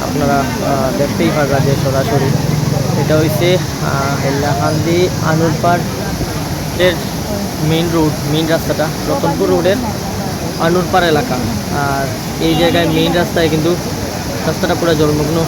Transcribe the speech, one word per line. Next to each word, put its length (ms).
আপনারা, 360
আহ, 580
দেখতেই 380
পারবেন 300
যে 180
সরাসরি 460
এটা 160
হইছে, 400
আহ, 640
হাইলাকান্দি 880
আনুরপাড়ের 1700
মেইন 300
রোড, 380
মেইন 160
রাস্তাটা 400
রতনপুর 420
রোডের 260
আনুরপাড় 480
এলাকা। 280
আর 280
এই 120
জায়গায় 320
মেইন 260
রাস্তায় 360
কিন্তু 260
রাস্তাটা 280
পুরো 200
জলমগ্ন 420